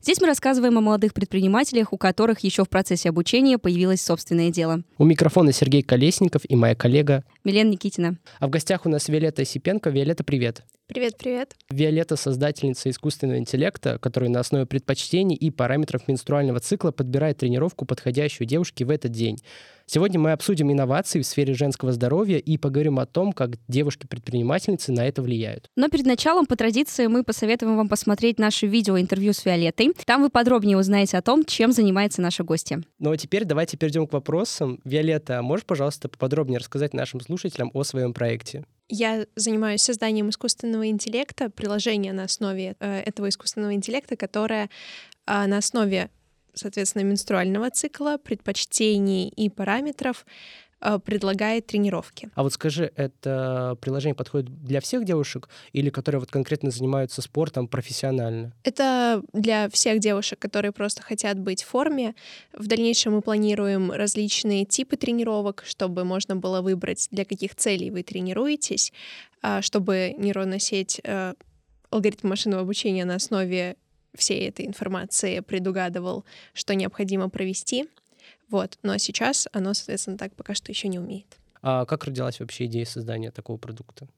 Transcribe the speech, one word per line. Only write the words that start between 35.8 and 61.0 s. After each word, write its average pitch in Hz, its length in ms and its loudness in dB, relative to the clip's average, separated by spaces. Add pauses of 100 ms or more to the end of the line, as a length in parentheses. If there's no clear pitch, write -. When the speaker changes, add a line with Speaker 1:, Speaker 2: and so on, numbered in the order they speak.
Speaker 2:
поподробнее 131 480 -2
рассказать 139 380 -4
нашим 127 260 -6
слушателям 151 540 -6
о 135 80 -2
своём 127 300 -2
проекте? 117 520 -4 (240)
Speaker 3:
Я 220 460 -2
занимаюсь 220 460 0
созданием 214 480 0
искусственного 220 600 -4
интеллекта, 220 600 -4
приложения 208 640 -4
на 190 100 -6
основе, 190 560 -4
э, 202 220 -4
этого 202 280 -6
искусственного 208 440 -4
интеллекта, 220 420 -4
которое, 214 540 -4 (560)
а, 202 220 0
на 202 100 2
основе, 202 540 0 (420)
соответственно, 196 480 -4
менструального 196 720 0
цикла, 294 460 -4
предпочтений 202 1120 0
и 214 220 -2
параметров, 247 720 -4 (580)
э, 208 180 0
предлагает 208 680 -2
тренировки. 202 680 -2
Speaker 2:
А 139 80 0
вот 139 100 0
скажи, 156 420 -2
это 131 840 -4
приложение 135 320 -2
подходит 135 500 -6
для 135 160 0
всех 247 240 -4
девушек 156 460 -2 (240)
или 143 160 0
которые 139 300 -2
вот 127 120 -8
конкретно 139 380 -2
занимаются 131 520 -2
спортом 147 460 -2
профессионально? 120 840 -4 (100)
Speaker 3:
Это 254 600 0 (100)
для 214 360 0
всех 220 300 2
девушек, 208 380 0
которые 208 340 -2
просто 208 300 -6